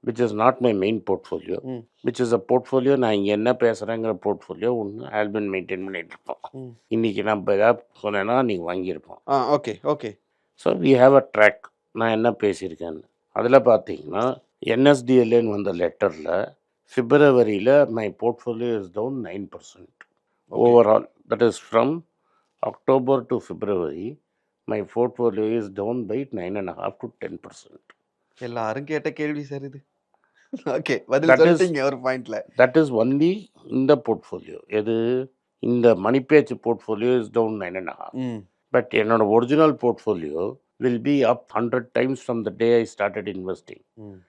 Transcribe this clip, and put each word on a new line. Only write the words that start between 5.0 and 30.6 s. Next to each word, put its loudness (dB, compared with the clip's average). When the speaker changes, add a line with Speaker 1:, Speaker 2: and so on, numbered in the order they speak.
Speaker 1:
ஆல்பின் -4
மெயின்டெயின் -8
பண்ணிட்டு -12
இருப்பான். -16
Speaker 2:
ம். -16
Speaker 1:
இன்னைக்கு -2
நான் 0
இப்ப -2
ஏதாவது 2
சொன்னேன்னா -2
நீங்க -4
வாங்கியிருப்பான். -8
Speaker 2:
ஆ, 0
ஓகே, -2
ஓகே. -4
Speaker 1:
So 0
we 4
have 8
a 6
track. 4
நான் 0
என்ன 0
பேசியிருக்கேன்னு. -6
அதுல 6
பாத்தீங்கன்னா 0
என் 4
எஸ் 2
டி 6
எல் 4
ஏன்னு 2
வந்த -4
லெட்டர்ல -2
பிப்ரவரியில 4
my -4
portfolio -4
is -8
down -6
nine -10
percent. -20
Speaker 2:
ஓகே. 0
Speaker 1:
Overall, 6
that -2
is 2
from 2
October 0
to -4
February, -6
my -4
portfolio -2
is -4
down -6
by -6
nine -8
and -8
a -12
half -8
to -14
ten -12
percent. -20
Speaker 2:
எல்லாரும் -6
கேட்ட -4
கேள்வி -6
சார் -12
இது. -16